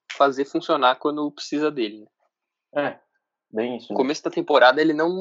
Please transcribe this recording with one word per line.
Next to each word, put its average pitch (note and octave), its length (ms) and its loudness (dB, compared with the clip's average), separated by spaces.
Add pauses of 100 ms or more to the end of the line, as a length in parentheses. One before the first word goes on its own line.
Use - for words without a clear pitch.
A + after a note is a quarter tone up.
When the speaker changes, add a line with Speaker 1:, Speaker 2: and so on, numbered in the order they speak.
(140)
Speaker 1:
fazer C#3 320 0
funcionar C#3+ 520 0
quando D3 340 -4
precisa D3+ 400 -4
dele, G#2+ 300 -6
né? G#2+ 60 -20 (720)
Speaker 2:
É, C#3+ 220 -4 (520)
bem A#2+ 260 -4
isso, - 140 -12
Speaker 1:
No G#2 60 -4
Speaker 2:
né? C3+ 60 2
Speaker 1:
começo C#3+ 200 -4
da E3+ 80 -2
temporada C#3 500 4
ele D#3+ 120 2
não, D#3+ 160 0 (120)